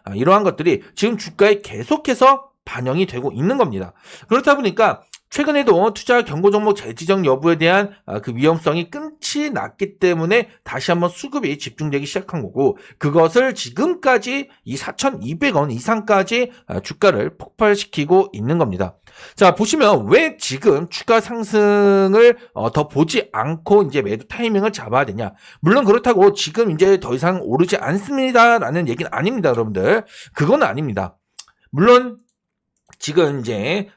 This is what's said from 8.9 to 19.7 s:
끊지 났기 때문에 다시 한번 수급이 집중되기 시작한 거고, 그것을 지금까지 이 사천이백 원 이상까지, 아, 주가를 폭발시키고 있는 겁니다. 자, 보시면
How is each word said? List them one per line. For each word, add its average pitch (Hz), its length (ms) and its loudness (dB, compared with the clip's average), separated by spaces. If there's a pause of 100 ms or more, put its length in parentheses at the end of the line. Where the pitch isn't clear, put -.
끊지 294 600 -8
났기 196 480 -8
때문에 180 500 0 (160)
다시 - 260 -6
한번 170 200 0
수급이 233 480 -8
집중되기 139 480 -6
시작한 180 360 -8
거고, 135 360 -2 (200)
그것을 165 560 2
지금까지 262 960 -2 (160)
이 120 120 -10
사천이백 226 800 -4
원 147 140 0
이상까지, 214 840 -2 (140)
아, - 140 -8
주가를 - 560 0
폭발시키고 196 960 0
있는 117 240 -2
겁니다. 95 400 -2 (380)
자, 180 200 4
보시면 208 540 0